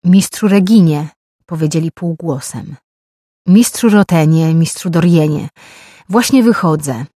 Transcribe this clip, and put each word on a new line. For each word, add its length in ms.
„Mistrzu 420
Reginie”, 600
powiedzieli 460
półgłosem. 840
„Mistrzu 420
Rotenie, 640
mistrzu 360
Dorienie, 600
właśnie 340
wychodzę. 640